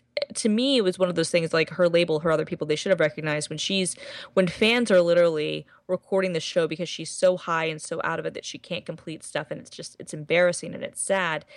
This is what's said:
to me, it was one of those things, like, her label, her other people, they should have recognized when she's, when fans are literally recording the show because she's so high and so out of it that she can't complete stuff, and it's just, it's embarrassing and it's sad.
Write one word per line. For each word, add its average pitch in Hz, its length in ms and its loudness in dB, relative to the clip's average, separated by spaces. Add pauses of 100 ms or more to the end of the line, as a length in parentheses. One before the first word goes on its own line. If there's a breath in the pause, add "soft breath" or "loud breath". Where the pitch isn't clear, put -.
(340)
to - 160 0
me, 254 260 2
it 233 80 4
was 185 140 0
one 185 100 2
of 180 60 -2
those 165 160 0
things, 165 240 2
like, 160 160 2
her 175 180 2
label, 170 320 2
her 165 100 0
other 156 140 2
people, 156 220 -6
they 151 100 0
should 196 140 -4
have 180 100 4
recognized 151 480 -2
when 156 100 -10
she's, 190 380 -2 (380 loud breath)
when 190 120 4
fans 226 440 2
are 185 100 8
literally 160 680 2 (220 soft breath)
recording 185 440 -2
the 160 80 -2
show 165 260 0
because 160 220 -6
she's - 220 -10
so 185 260 4
high 165 300 -2
and 156 160 -6
so - 200 -8
out 165 160 -2
of 160 60 -8
it 160 100 -6
that - 120 -12
she - 100 -12
can't - 300 -10
complete 160 360 -12
stuff, - 280 -8
and 156 100 -8
it's - 100 -20
just, - 280 -16
it's - 160 -14
embarrassing 170 600 2
and - 80 -10
it's - 200 -10
sad. 170 420 -2 (120)